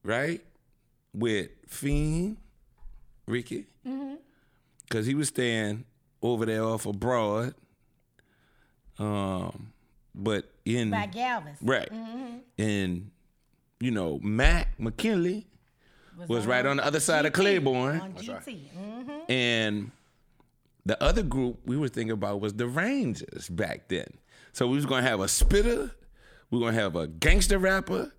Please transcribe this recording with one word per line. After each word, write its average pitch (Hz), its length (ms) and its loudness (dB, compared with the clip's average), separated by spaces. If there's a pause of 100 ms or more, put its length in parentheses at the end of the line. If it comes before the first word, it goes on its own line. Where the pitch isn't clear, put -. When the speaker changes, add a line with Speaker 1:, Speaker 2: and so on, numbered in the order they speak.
Speaker 1:
right, 131 360 -2 (760)
with 107 340 0 (180)
Fiend, 156 680 -2 (880)
Ricky, 120 400 -6 (220)
Speaker 2:
Mm-hmm. 269 280 -8 (760)
Speaker 1:
'cause 110 180 -2
he 139 80 0
was 147 140 0
staying 113 560 -2 (360)
over 113 240 0
there 110 180 0
off 113 220 -2
of 104 140 -4
Broad, 117 560 0 (1400)
um, 98 720 -4 (420)
but 101 360 -2 (140)
in 117 260 0
Speaker 2:
By 104 160 -2
Galvez. 220 540 -6
Speaker 1:
Right. 120 300 0
Speaker 2:
Mm-hmm. 240 460 -12 (200)
Speaker 1:
And, 98 540 -2 (680)
you 123 120 -2
know, 85 300 -2
Mac 131 580 4
McKinley 180 680 0 (720)
was 170 120 -12
Speaker 2:
Was 117 180 0
Speaker 1:
right 127 180 4
Speaker 2:
on 139 60 2
Speaker 1:
on 139 60 2
the - 80 0
other 143 140 2
side 151 260 4
of 151 80 2
Speaker 2:
G - 40 2
T. 185 40 4
Speaker 1:
Claiborne. 143 600 4
Speaker 2:
On 190 120 -10
Speaker 3:
That's 214 140 -12
right. - 180 -10
Speaker 2:
G 277 80 -12
T. 147 240 -16
Mm-hmm. 240 540 -10
Speaker 1:
And 113 600 0 (960)
the - 180 0
other 196 180 6
group 127 440 -2
we 127 120 0
were 147 120 0
thinking 113 240 -4
about 101 280 -2
was 104 120 -2
the 117 140 -2
Rangers 170 840 -2
back 85 400 -4
then. 90 180 -2 (460)
So 123 140 0
we 131 100 2
was 143 100 0
gonna 131 200 2
have 110 120 2
a 95 80 0
spitter, 233 640 4 (580)
we 120 100 0
gonna 117 140 2
have 101 220 2
a 80 120 0
gangster 185 520 4
rapper 190 600 0